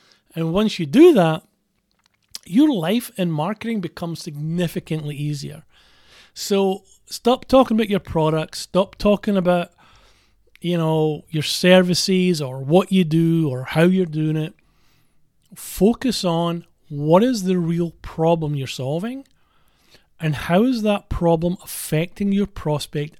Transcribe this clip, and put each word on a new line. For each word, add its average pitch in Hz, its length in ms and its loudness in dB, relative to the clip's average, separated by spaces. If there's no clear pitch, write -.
And 165 200 -4
once 208 260 0
you 170 60 -2
do 285 280 8
that, 165 300 2
your 285 280 2
life 196 440 -2
in 180 120 -2
marketing 202 520 -4
becomes 165 400 -8
significantly 156 920 -6
easier. 143 480 -8
So 196 500 -2
stop - 400 -2
talking 254 300 4
about 220 140 0
your 196 100 0
products, 156 640 -2
stop 190 340 -2
talking 202 420 2
about, 175 340 0
you 170 160 -2
know, 160 520 0
your 156 140 -4
services 180 1000 2
or 135 220 -10
what 147 280 2
you 190 120 4
do 165 460 2
or 127 160 -6
how 160 180 2
you're 185 220 2
doing 156 320 -4
it. 151 160 -6
Focus - 720 -2
on 170 420 -2
what 156 360 4
is 240 200 -2
the 185 140 0
real 170 340 -2
problem 160 540 -2
you're 135 120 -6
solving 180 600 -8
and 156 180 -4
how 170 280 0
is 247 200 0
that 208 260 -2
problem 170 520 0
affecting - 680 -4
your 196 160 0
prospect 151 720 -6